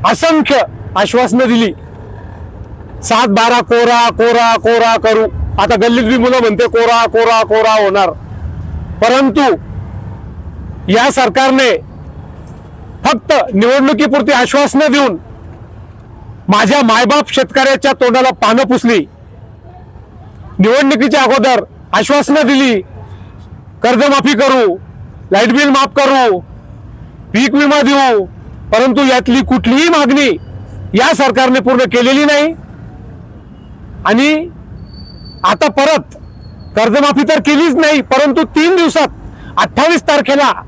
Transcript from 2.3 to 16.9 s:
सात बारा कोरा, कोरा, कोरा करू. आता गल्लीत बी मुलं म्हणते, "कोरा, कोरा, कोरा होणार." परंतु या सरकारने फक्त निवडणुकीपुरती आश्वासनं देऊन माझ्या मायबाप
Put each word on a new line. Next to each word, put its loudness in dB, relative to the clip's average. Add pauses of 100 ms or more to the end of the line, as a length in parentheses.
सात 0
बारा 2
कोरा, 2
कोरा, 2
कोरा 2
करू. 2 (340)
आता 2
गल्लीत 2
बी 0
मुलं 2
म्हणते, 0
"कोरा, 2
कोरा, 0
कोरा 2
होणार." 0 (920)
परंतु 2 (1500)
या 4
सरकारने 2 (1300)
फक्त 0 (220)
निवडणुकीपुरती 2
आश्वासनं 2
देऊन 0 (1300)
माझ्या 2
मायबाप 2